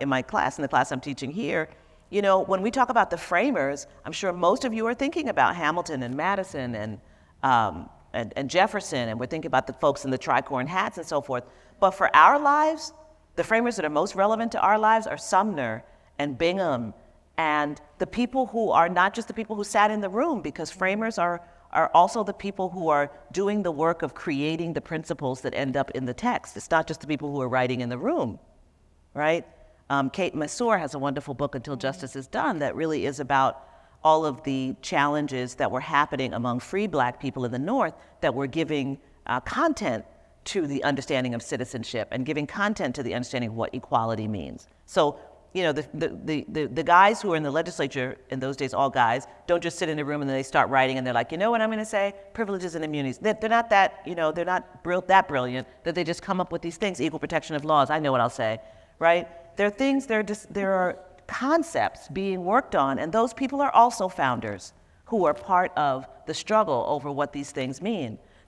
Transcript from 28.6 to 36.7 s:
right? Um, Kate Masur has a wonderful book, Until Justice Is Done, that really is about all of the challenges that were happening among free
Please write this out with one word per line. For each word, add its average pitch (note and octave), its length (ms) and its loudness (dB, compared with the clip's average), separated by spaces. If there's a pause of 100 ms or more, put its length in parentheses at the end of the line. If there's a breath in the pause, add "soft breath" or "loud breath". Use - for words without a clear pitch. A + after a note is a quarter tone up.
right? D#3 320 0 (420 soft breath)
Um, C#3 220 0
Kate - 240 -2
Masur F#3+ 440 0
has D3+ 140 -6
a D3 60 -8
wonderful C#3 340 -4
book, C#3+ 220 -4
Until C#3 200 -6
Justice C3+ 400 -6
Is C3+ 120 -10
Done, G#3+ 320 -2
that C#3 160 -2
really D3+ 300 -2
is C3+ 140 -4
about C3+ 480 2 (360 loud breath)
all D#3 220 6
of C#3 180 -4
the C3+ 380 -4
challenges C#3+ 720 0
that A#2+ 160 0
were B2+ 80 -2
happening C#3+ 540 0
among A#2+ 260 -2
free G3 280 -4